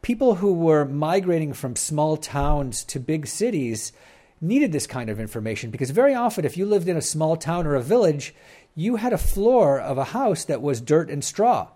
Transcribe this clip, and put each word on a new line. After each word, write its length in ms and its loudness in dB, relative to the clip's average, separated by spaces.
people 340 2
who 180 2
were 320 4
migrating 680 0
from 220 -8
small 420 -2
towns 680 -2
to 140 -8
big 280 -4
cities 640 -4
needed 300 2
this 160 -4
kind 220 -8
of 100 -6
information, 500 -6
because 220 -6
very 220 4
often 320 -2
if 120 -4
you 80 -2
lived 220 2
in 100 0
a 40 -2
small 340 0
town 320 -4
or 80 2
a 60 2
village, 520 2
you 220 -2
had 180 -2
a 40 -2
floor 600 4
of 180 -4
a 80 0
house 400 -2
that 160 -4
was 200 -2
dirt 280 2
and 140 -6
straw 520 0